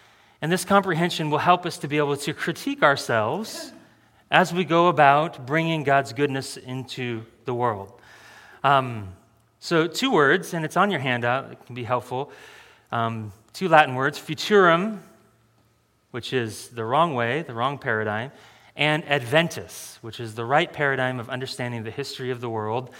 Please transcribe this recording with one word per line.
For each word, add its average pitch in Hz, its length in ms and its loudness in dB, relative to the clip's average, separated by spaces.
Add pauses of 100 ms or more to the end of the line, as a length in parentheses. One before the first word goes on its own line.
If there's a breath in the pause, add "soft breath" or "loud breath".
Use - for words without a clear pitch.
(420 soft breath)
and 156 100 -2
this 180 140 0
comprehension 175 640 2
will 147 80 2
help 180 280 2
us 165 140 -8
to 160 80 -6
be 143 100 -2
able 143 200 0
to 147 160 -4
critique - 480 -6
ourselves 139 920 2 (600 soft breath)
as 165 200 6
we 180 120 0
go 170 240 4
about 147 580 4
bringing 160 380 -2
God's 139 300 0
goodness 135 440 -4
into 123 680 -8 (200)
the 127 80 -4
world. 113 400 -2 (680 loud breath)
Um, 127 460 0 (500)
so 170 280 0
two 262 240 -4
words, 165 440 4
and 156 100 -4
it's 156 120 -6
on 202 120 4
your 165 100 -2
handout, 123 520 -2
it - 140 -20
can 120 100 -16
be 123 80 -8
helpful. 127 480 -4 (600 loud breath)
Um, 113 400 -4 (220)
two 185 160 -4
Latin 151 240 8
words, 135 240 -2
futurum, 185 840 2 (1080)
which - 240 -8
is 113 360 -4
the 117 140 -8
wrong 147 300 2
way, 123 300 0
the 127 100 -14
wrong 127 240 -2
paradigm, 110 540 -2 (440 soft breath)
and 151 320 0
adventus, 143 960 -2
which 113 180 -12
is 110 140 -10
the 117 120 -8
right 156 260 2
paradigm 131 480 -2
of 120 100 -12
understanding 123 540 -8
the 110 80 -10
history 131 400 -8
of 120 100 -8
the 120 80 -6
world 110 400 -4 (100)